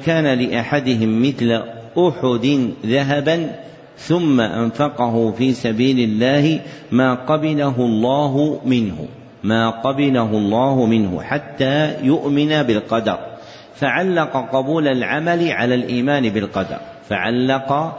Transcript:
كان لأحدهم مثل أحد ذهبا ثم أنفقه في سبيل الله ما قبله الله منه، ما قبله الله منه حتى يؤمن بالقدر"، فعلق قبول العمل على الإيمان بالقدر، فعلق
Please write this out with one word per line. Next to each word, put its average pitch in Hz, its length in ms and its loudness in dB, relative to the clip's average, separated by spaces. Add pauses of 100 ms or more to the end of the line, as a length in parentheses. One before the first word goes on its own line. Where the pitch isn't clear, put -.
كان 156 340 2
لأحدهم 117 800 0
مثل 120 420 0 (340)
أحد 131 720 2 (160)
ذهبا 139 680 0 (460)
ثم 156 440 2
أنفقه 117 880 0
في 127 220 0
سبيل 123 460 0
الله 131 600 2 (320)
ما 127 220 4
قبله 147 680 0
الله 135 840 2
منه، 104 420 0 (360)
ما 113 260 2
قبله 123 680 0
الله 120 480 2
منه 107 360 2
حتى 143 840 -2
يؤمن 147 600 2
بالقدر"، 107 560 0 (560)
فعلق 143 760 -2
قبول 143 340 0
العمل 151 640 0
على 120 240 0
الإيمان 123 540 0
بالقدر، 98 480 -4 (320)
فعلق 131 880 -2